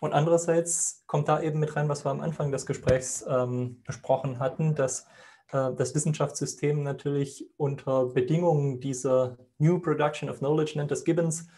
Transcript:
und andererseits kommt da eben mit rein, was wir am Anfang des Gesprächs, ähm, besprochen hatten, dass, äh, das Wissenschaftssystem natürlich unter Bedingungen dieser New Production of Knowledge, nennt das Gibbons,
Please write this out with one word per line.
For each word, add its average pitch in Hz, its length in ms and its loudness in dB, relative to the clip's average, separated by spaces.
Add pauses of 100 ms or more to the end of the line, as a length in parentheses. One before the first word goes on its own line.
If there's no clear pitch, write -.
und 151 120 -2
andererseits 165 920 2
kommt 147 220 0
da 156 120 4
eben 156 200 -2
mit 151 160 0
rein, 147 140 0
was 143 160 -2
wir 143 40 0
am 139 120 -2
Anfang 151 300 -2
des 131 140 -4
Gesprächs, - 640 0
ähm, 123 560 -2
besprochen 131 540 -2
hatten, 151 340 0
dass, 135 320 -2 (460)
äh, 131 240 0
das 127 180 -2
Wissenschaftssystem 147 880 -2
natürlich 139 640 -4 (100)
unter 135 520 0
Bedingungen 143 720 2
dieser 127 580 0 (220)
New 170 200 4
Production 147 480 0
of - 120 -8
Knowledge, 151 360 0
nennt 147 140 -2
das 127 140 -2
Gibbons, 165 440 0 (100)